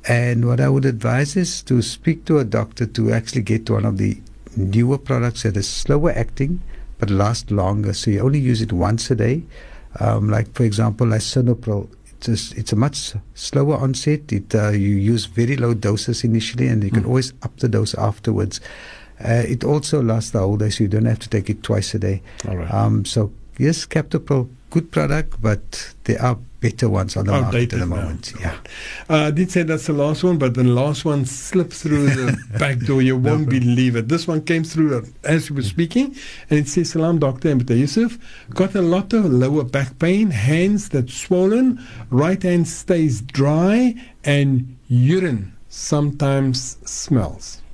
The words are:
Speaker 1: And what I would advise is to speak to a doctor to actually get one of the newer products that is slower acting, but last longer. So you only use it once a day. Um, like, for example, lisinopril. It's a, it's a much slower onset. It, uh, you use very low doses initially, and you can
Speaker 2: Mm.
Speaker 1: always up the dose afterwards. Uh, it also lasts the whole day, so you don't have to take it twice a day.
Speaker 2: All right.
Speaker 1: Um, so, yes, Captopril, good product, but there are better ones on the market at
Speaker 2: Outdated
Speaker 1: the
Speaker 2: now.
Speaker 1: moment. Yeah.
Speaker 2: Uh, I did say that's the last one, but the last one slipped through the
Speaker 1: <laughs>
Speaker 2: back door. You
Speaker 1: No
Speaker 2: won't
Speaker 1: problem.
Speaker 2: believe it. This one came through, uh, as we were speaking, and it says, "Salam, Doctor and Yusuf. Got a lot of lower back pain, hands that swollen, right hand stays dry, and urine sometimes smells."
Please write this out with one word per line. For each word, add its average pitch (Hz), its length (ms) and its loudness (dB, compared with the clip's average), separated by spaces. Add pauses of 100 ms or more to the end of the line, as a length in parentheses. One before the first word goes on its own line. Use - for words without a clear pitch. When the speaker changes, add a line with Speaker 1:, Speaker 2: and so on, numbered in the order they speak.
Speaker 1:
And 120 400 2
what 123 140 2
I 135 80 4
would 135 160 2
advise 123 520 0
is 180 260 -2
to 123 200 2
speak - 440 -2
to 156 120 4
a 131 60 2
doctor 110 420 -2
to 110 260 0
actually 113 300 -2
get 110 260 -2
one 104 160 0
of 101 140 -2
the 101 200 0 (380)
newer 117 420 2
products 120 440 -2
that 104 140 0
is 98 120 -2
slower 147 440 2
acting, 139 480 -2 (380)
but - 120 -2
last 101 400 0
longer. 101 440 0
So - 160 -2
you 101 100 2
only 135 200 2
use 123 200 2
it 107 120 -2
once 98 380 0
a 131 40 4
day. 117 280 0 (560)
Um, 107 300 2
like, 107 240 0
for - 120 0
example, 113 420 2
lisinopril. 110 840 0 (340)
It's 113 300 -4
a, - 60 -8
it's 110 140 -4
a 107 40 2
much 139 380 -2 (200)
slower 139 420 0
onset. 135 540 -2
It, - 240 -2
uh, 107 160 4
you 101 260 2
use 104 280 2
very 117 320 0
low 120 160 0
doses 107 500 -2
initially, 117 460 0
and 110 160 2
you 98 60 0
can 110 140 2
Speaker 2:
Mm. 127 40 -2
Speaker 1:
always 127 240 0 (100)
up - 180 -8
the - 80 2
dose 107 260 0
afterwards. 101 680 -2 (640)
Uh, 117 240 2
it 123 160 -2
also 147 380 2
lasts 113 300 0
the 117 80 0
whole 101 180 2
day, 104 100 0
so 107 160 0
you 101 40 2
don't 107 180 2
have 113 140 2
to - 100 -14
take 104 180 0
it 107 140 -4
twice 101 320 -2
a 110 40 -2
day. 98 220 -2 (260)
Speaker 2:
All 98 120 -4
right. 87 140 -6
Speaker 1:
Um, 107 340 2
so, 104 260 0 (260)
yes, 147 280 0
Captopril, 143 640 -2 (200)
good 165 220 -2
product, 151 500 0
but - 540 -4 (100)
there - 180 0
are 123 140 2 (240)
better 117 300 0
ones 95 260 0
on 104 80 -2
the 101 80 2
market 135 140 2
at - 80 -2
Speaker 2:
Outdated 120 260 0
Speaker 1:
the 87 60 -2
Speaker 2:
now. 85 100 -2
Speaker 1:
moment. 82 420 -6
Yeah. 87 160 -4 (540)
Speaker 2:
Uh, 156 60 2 (140)
I - 20 2
did 175 200 0
say 180 120 2
that's 156 240 -2
the 160 80 0
last 147 280 0
one, 180 140 4
but 135 160 2
the 127 100 2
last 127 440 2
one 143 180 2
slipped - 480 -2
through 147 380 0
the 127 280 0 (100)
Speaker 1:
<laughs> 101 100 -6
Speaker 2:
back 135 220 0
door. 135 200 2
You 131 180 4
Speaker 1:
No 127 120 2
Speaker 2:
won't 151 180 2
Speaker 1:
problem. 131 120 2
Speaker 2:
believe 120 360 4
it. 113 140 -2
This 165 180 0
one 156 140 0
came 165 220 0
through, 156 340 0
uh, 113 40 -4 (220)
as 156 260 0
we 147 60 -4
were 131 60 -2
speaking, 170 520 0 (360)
and 151 80 6
it 147 100 0
says, 170 220 0
"Salam, 165 280 2
Doctor 139 300 0
and 127 200 2
Yusuf. 143 500 2 (320)
Got 185 240 0
a 196 80 2
lot 185 320 2
of 220 100 4
lower 135 400 2
back 127 340 -4
pain, 190 340 2
hands 160 580 2
that 127 180 0
swollen, 208 720 2 (300)
right 160 320 2
hand 175 260 2
stays 156 540 0
dry, 175 720 2 (280)
and 139 540 2 (120)
urine 127 640 2 (180)
sometimes 139 1120 -2
smells." - 760 -4 (120)